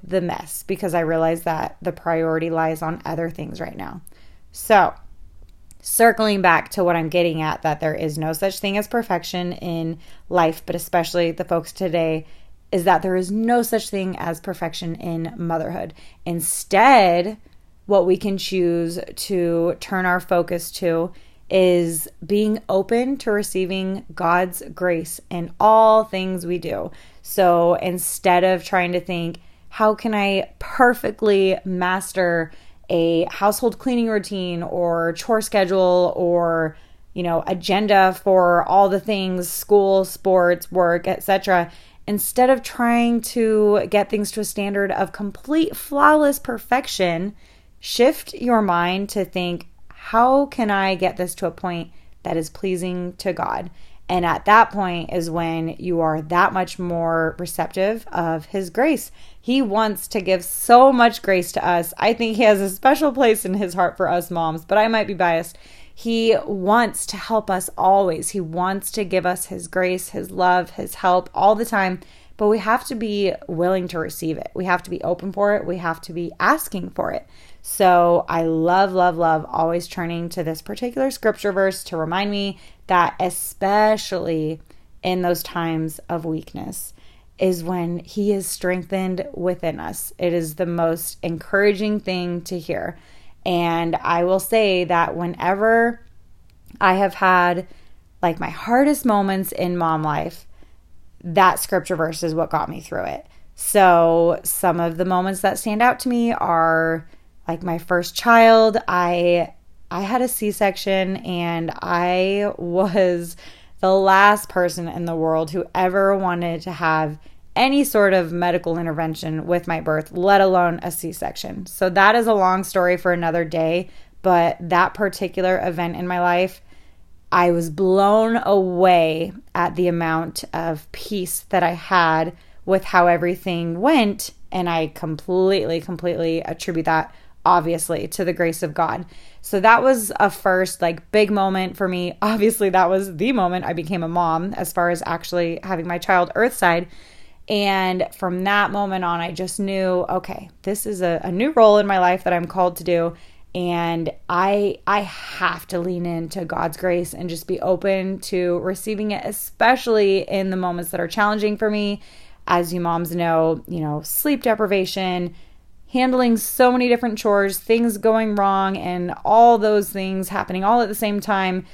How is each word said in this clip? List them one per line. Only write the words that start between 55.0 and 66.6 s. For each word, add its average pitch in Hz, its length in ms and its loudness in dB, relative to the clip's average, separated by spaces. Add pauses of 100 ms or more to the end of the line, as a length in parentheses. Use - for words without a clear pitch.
is 170 160 -4
when 165 480 -4
you 170 220 -2
are 156 200 0
that 175 320 2
much 185 280 -4
more 165 580 -2
receptive 190 760 -4
of 165 340 -2
his 190 260 -6
grace. 277 400 0 (280)
He 262 220 0
wants 214 460 -2
to 220 120 -4
give 180 240 0
so 254 480 6
much 233 300 2
grace 180 300 0
to - 120 -4
us. 170 360 0
I 226 140 2
think 226 240 -4
he 247 60 2
has 208 160 6
a 196 120 -2
special 285 400 2
place 233 340 2
in 185 80 -2
his 190 220 -4
heart 185 220 0
for 185 120 0
us 175 220 -2
moms, 165 340 -4
but 202 140 2
I 220 80 4
might 220 180 0
be 202 80 -8
biased. 170 460 -2 (340)
He 226 400 2 (120)
wants 208 640 0